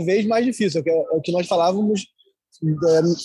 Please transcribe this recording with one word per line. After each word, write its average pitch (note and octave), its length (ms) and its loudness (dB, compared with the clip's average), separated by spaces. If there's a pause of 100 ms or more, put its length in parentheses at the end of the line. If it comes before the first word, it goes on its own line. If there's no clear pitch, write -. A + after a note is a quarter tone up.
vez G3+ 220 0
mais A3+ 200 0
difícil, G3+ 340 0
é - 20 -4
o - 20 -8
que, B2+ 60 -8
é D#3+ 220 0
o D#3+ 100 0
que - 100 -6
nós F3 160 -2
falávamos, G3 580 0 (580)
é, D#3+ 380 2 (240)